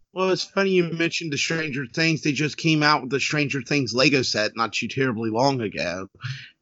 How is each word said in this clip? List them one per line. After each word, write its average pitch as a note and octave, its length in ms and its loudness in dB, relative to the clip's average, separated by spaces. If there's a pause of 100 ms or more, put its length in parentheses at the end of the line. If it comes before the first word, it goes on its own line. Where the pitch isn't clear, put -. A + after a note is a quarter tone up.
(140)
Well, F#3 160 0
it's F3+ 140 0
funny G3 260 0
you F#3 140 4
mentioned E3 500 -4
the C3+ 40 -4
Stranger D3+ 500 -4
Things. D#3+ 340 0
They D#3 100 0
just C#3 260 -2
came D#3 260 2
out D3+ 180 6
with B2+ 80 -8
the C3+ 100 0
Stranger C#3 440 -2
Things C3 320 0
Lego C3+ 260 4
set G#2+ 340 -2
not A2 180 -2
too - 140 -4
terribly A2+ 440 -2
long B2+ 300 2
ago. F#2 480 -4 (520)